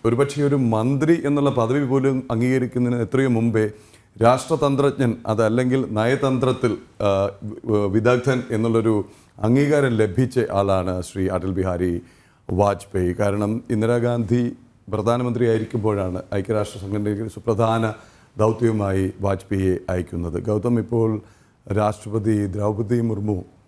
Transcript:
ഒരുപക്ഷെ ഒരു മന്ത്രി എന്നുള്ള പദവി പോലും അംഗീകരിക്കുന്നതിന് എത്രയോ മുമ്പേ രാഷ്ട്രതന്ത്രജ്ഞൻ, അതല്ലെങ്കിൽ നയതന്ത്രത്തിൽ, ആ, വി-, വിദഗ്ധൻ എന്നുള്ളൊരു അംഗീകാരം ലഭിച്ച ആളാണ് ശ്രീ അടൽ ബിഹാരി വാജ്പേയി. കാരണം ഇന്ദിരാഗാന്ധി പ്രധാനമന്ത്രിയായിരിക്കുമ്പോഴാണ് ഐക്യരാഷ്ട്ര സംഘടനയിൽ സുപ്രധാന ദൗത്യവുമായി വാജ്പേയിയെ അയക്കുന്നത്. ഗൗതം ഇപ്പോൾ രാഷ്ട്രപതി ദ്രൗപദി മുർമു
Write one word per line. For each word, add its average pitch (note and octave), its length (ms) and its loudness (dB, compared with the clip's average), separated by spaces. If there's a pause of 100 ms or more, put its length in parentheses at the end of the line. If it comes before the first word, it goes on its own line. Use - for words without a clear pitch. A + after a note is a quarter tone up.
ഒരുപക്ഷെ C3+ 380 0
ഒരു C#3+ 120 2
മന്ത്രി C3 680 2
എന്നുള്ള C#3+ 240 2
പദവി B2+ 360 0
പോലും C3 460 0
അംഗീകരിക്കുന്നതിന് B2 680 0
എത്രയോ C3 300 0
മുമ്പേ A2 420 2 (520)
രാഷ്ട്രതന്ത്രജ്ഞൻ, C3+ 1040 2
അതല്ലെങ്കിൽ A#2 680 2
നയതന്ത്രത്തിൽ, B2 840 0 (260)
ആ, G2 340 0 (280)
വി-, G#2 240 2
വിദഗ്ധൻ A#2+ 600 2
എന്നുള്ളൊരു A2 540 2 (340)
അംഗീകാരം C#3 500 2
ലഭിച്ച A2+ 500 2 (120)
ആളാണ് F#2+ 500 0
ശ്രീ F#2+ 280 -4
അടൽ F#2 220 -2
ബിഹാരി F2+ 500 -2 (500)
വാജ്പേയി. F#2+ 640 0
കാരണം G#2 560 -2
ഇന്ദിരാഗാന്ധി A#2+ 880 0 (320)
പ്രധാനമന്ത്രിയായിരിക്കുമ്പോഴാണ് A2 1300 -2 (100)
ഐക്യരാഷ്ട്ര G#2 460 -4
സംഘടനയിൽ G#2 480 -4
സുപ്രധാന A2+ 680 0 (440)
ദൗത്യവുമായി G#2+ 840 0
വാജ്പേയിയെ F#2+ 560 0 (120)
അയക്കുന്നത്. F2 540 -4
ഗൗതം A2+ 360 0
ഇപ്പോൾ A2 420 -2 (560)
രാഷ്ട്രപതി G#2+ 680 -2
ദ്രൗപദി G#2 540 -2
മുർമു G#2 420 -2 (240)